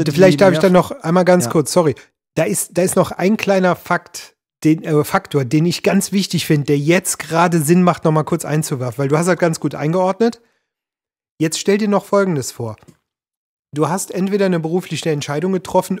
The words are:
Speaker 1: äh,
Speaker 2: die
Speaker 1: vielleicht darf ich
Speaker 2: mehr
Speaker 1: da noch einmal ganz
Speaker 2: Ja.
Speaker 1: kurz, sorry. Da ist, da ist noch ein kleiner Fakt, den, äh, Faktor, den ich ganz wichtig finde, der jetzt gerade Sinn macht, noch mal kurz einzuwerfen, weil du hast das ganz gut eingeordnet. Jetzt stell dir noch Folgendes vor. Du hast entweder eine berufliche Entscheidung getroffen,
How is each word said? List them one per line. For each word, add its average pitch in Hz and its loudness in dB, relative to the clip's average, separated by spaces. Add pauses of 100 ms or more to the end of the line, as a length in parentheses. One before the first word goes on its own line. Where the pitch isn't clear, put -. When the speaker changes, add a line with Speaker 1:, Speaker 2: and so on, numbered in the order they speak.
Speaker 1:
äh, 165 0
Speaker 2:
die 151 0
Speaker 1:
vielleicht 143 4
darf 196 6
ich 160 0
Speaker 2:
mehr 190 4
Speaker 1:
da - 4
noch 180 4
einmal 175 0
ganz 180 4
Speaker 2:
Ja. 120 -6
Speaker 1:
kurz, 151 0
sorry. 160 2 (400)
Da 156 -2
ist, 180 -4
da 175 0
ist 190 -2
noch 185 2
ein 190 0
kleiner 185 0
Fakt, - -8 (300)
den, 156 2
äh, 151 0
Faktor, 147 -2
den 151 0
ich 175 -2
ganz 196 2
wichtig 185 -2
finde, 147 0
der 147 2
jetzt 165 0
gerade 165 0
Sinn 175 4
macht, 175 0
noch 165 4
mal 156 0
kurz - -4
einzuwerfen, 139 -4
weil 139 -2
du 143 2
hast 165 0
das 175 0
ganz 170 -2
gut 151 -6
eingeordnet. 185 -2 (1000)
Jetzt 160 -2
stell 202 0
dir 214 -2
noch 202 0
Folgendes 190 0
vor. 113 -12 (1000)
Du 147 0
hast 190 -6
entweder 196 -2
eine 175 0
berufliche 160 -4
Entscheidung 151 -4
getroffen, 185 -2